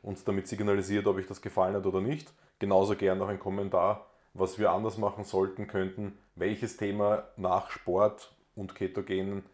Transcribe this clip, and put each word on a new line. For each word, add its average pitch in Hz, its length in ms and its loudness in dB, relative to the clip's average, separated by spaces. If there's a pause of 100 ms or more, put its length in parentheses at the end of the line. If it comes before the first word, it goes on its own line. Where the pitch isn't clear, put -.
uns 98 200 -8
damit 98 240 -2
signalisiert, 101 600 0
ob 95 100 4
euch 92 100 -6
das - 140 -12
gefallen 95 340 2
hat 98 100 -2
oder 95 140 2
nicht. 143 320 -4 (280)
Genauso 98 360 4
gern 95 220 2
noch 98 100 0
ein 98 120 -4
Kommentar, 98 680 0 (280)
was 92 260 -2
wir 104 120 4
anders 104 260 -2
machen 104 280 -2
sollten, 95 420 0
könnten, 98 500 -4 (180)
welches 104 420 -4
Thema 104 460 0 (120)
nach 90 360 0
Sport 104 600 0 (240)
und 95 200 -10
Ketogenen 98 680 -4 (100)